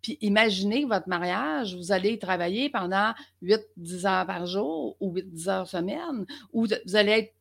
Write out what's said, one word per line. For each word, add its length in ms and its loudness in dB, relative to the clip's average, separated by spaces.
Puis 220 -6
imaginez 640 4
votre 240 0
mariage, 640 -2
vous 160 -2
allez 260 2
travailler 520 -2
pendant 420 0
huit, 180 4
dix 300 -6
heures 200 2
par 200 -4
jour 520 -4
ou 140 -2
huit, 180 -6
dix 160 -8
heures 220 -2
semaine, 560 -4
ou 120 2
de, 200 0
vous 100 0
allez 160 6
être 280 2